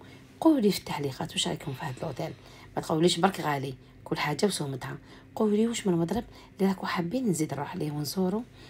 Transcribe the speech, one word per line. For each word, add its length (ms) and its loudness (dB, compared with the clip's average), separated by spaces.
قولوا 200 6
لي 100 6
في 80 2
التعليقات 540 -6
واش 160 -2
رايكم 240 -6
في 120 -8
هذا 120 -6
الاوتيل. 360 -6
ما 60 -4
تقوليش 360 4
برك 220 2
غالي، 340 -2
كل 140 -4
حاجه 280 2
وسومتها. 520 -2
قولوا 220 2
لي 100 4
واش 200 -2
من 80 4
المضرب 300 0
اللي 140 4
راكم 140 -6
حابين 420 -2
نزيد 260 0
نروح 220 -6
ليه 160 -4
ونزوروا 500 -2